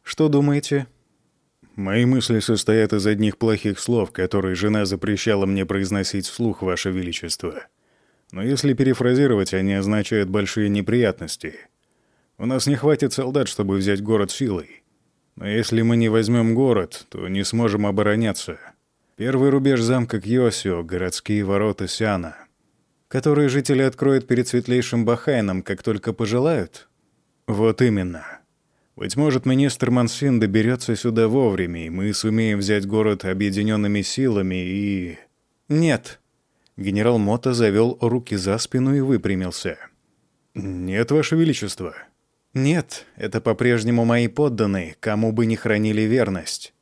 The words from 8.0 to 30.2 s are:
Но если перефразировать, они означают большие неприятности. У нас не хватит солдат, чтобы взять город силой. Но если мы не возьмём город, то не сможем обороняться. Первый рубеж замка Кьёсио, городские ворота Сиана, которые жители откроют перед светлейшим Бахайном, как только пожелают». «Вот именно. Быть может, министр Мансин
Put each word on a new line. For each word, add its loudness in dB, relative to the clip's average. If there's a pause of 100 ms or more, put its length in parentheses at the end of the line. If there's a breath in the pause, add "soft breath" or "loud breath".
Но -8
если 0
перефразировать, 2
они 0
означают 0
большие -2
неприятности. -2 (840)
У -8
нас -2
не 2
хватит 2
солдат, -2
чтобы -2
взять 0
город 0
силой. -6 (520)
Но -10
если 0
мы 4
не 4
возьмём 4
город, 0
то -12
не -2
сможем 0
обороняться. 0 (560)
Первый 2
рубеж 4
замка 0
Кьёсио, 0
городские -2
ворота 0
Сиана, -2 (720)
которые 2
жители 0
откроют 2
перед 2
светлейшим 0
Бахайном, 0
как -6
только -4
пожелают». -2 (600)
«Вот 0
именно. -2 (540)
Быть -8
может, 0
министр 2
Мансин 2